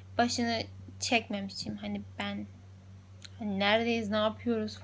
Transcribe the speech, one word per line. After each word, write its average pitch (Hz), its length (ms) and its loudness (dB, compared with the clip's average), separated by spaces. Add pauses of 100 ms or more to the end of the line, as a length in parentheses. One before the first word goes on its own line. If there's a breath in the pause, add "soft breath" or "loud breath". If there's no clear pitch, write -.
(180)
başını 233 440 2 (380)
çekmemişim. 214 800 -2
Hani 202 240 -6 (180)
ben, 202 280 -4 (920)
hani 202 200 -2
neredeyiz, 226 500 4
ne 214 80 2
yapıyoruz 214 680 0